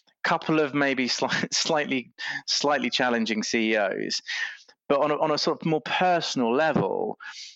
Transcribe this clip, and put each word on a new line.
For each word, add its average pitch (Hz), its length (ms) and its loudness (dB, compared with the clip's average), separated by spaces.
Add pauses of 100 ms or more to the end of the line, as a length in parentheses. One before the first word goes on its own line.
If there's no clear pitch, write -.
a - 200 -8
couple 160 320 2
of 143 140 0
maybe 135 340 2
sli-, - 420 -2
<laughs> - 40 -4
slightly, 135 580 0 (360)
slightly 139 420 2
challenging 113 540 0
C 110 300 0
E 110 40 4
Os. 101 440 -2 (680)
But 139 120 4
on 147 100 2
a, 147 100 2
on 156 80 2
a 147 80 2
sort 151 240 -2
of - 60 -2
more 156 140 2
personal 160 720 0
level, 117 680 0 (360)